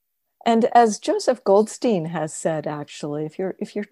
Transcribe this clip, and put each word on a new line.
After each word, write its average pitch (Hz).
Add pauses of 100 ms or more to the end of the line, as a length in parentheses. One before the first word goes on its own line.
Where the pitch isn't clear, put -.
(440)
And 226
as 226
Joseph 320
Goldstein 208
has 160
said, 156
actually, 151
if 156
you're, 185
if -
you're, 208